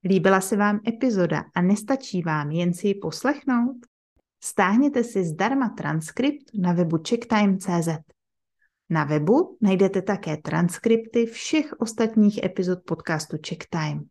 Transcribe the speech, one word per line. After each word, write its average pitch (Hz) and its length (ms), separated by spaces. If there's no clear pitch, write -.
Líbila 190 360
se 190 160
vám 208 320
epizoda 190 560
a 175 80
nestačí 202 600
vám 151 280
jen 175 240
si 202 140
ji 196 60
poslechnout? 247 840
Stáhněte 269 640
si 196 200
zdarma 214 440
transkript 185 880
na 180 180
webu 170 260
czech 233 200
time 208 400
C 175 240
Z. 160 160
Na 156 140
webu 151 560
najdete 190 420
také 185 340
transkripty 226 920
všech 302 520
ostatních 220 680
epizod 185 400
podcastu 160 540
Czech 160 200
Time. 151 400